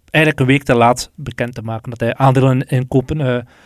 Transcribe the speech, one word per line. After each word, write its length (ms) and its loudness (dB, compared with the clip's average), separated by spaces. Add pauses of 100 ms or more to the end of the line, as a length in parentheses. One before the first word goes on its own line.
(100)
eigenlijk 300 2
een 140 2
week 80 0
te 120 0
laat 400 2
bekend 400 -8
te 80 -12
maken 280 -10
dat 100 -10
hij 140 -2
aandelen 540 2
inkopen, 520 -2
eh, 220 -2 (240)